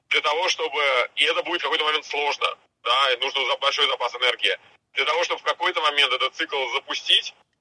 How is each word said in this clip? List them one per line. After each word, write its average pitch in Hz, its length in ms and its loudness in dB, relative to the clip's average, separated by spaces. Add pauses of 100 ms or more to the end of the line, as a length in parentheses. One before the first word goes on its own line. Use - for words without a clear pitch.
для 147 120 2
того, 160 280 0
чтобы, 156 320 -2 (340)
и 143 100 2
это 165 180 2
будет 170 180 -4
в - 20 -10
какой-то 156 220 0
момент 151 200 0
сложно, 143 420 -2 (360)
да, 131 300 2
и 120 40 -4
нужно 135 280 -2
за-, 113 120 -2
большой 139 300 0
запас 127 280 -2
энергии, 123 420 0 (360)
для 156 120 -2
того, 156 180 0
чтобы 165 180 -4
в - 20 -20
какой-то 170 380 0
момент 143 320 2
этот 131 220 -2
цикл 160 220 -4 (160)
запустить, - 600 0 (280)